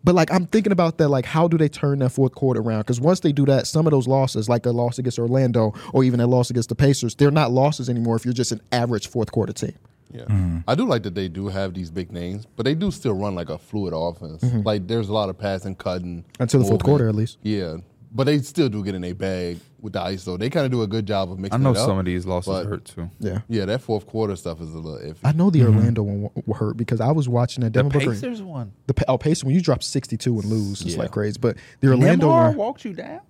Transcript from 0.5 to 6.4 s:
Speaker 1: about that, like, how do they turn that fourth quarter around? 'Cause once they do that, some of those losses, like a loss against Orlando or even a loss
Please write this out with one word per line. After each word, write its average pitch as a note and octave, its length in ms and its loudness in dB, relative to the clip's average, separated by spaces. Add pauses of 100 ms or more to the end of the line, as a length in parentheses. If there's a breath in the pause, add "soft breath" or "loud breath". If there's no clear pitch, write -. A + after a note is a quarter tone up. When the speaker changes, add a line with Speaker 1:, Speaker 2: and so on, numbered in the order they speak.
Speaker 1:
about E3+ 280 2
that, D3+ 100 6
like, C3 160 2
how D#3+ 220 2
do E3 100 4
they D#3 120 4
turn C#3+ 300 0
that B2+ 120 2
fourth C3 220 2
quarter B2+ 280 0
around? A2 240 0
'Cause A#2+ 160 0
once F3+ 180 4
they D#3 120 2
do C#3+ 160 2
that, C3+ 200 4
some D#3+ 200 2
of D#3 40 4
those C3 160 2
losses, C3 420 0
like A#2+ 160 2
a B2 60 2
loss A#2+ 260 0
against B2 220 -4
Orlando A#2+ 540 2 (200 loud breath)
or C3+ 100 6
even B2 160 4
a A#2+ 80 4
loss B2 220 4